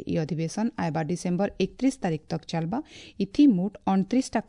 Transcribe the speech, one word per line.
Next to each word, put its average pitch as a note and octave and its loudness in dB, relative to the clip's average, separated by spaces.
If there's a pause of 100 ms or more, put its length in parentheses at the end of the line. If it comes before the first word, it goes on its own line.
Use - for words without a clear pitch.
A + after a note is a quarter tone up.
(120)
ଇ E3+ 0
ଅଧିବେଶନ D#3+ -4 (180)
ଆଇବା D#3+ -2
ଡିସେମ୍ବର F3+ -2 (160)
ଏକତିରିଶ B3+ 0
ତାରିଖ D#3+ 0 (100)
ତକ D#3+ -4 (100)
ଚାଲବା। E3+ -2 (400)
ଇଥି G3 4 (140)
ମୋଟ F#3+ -2 (180)
ଅଣତିରିଶଟା G#3 0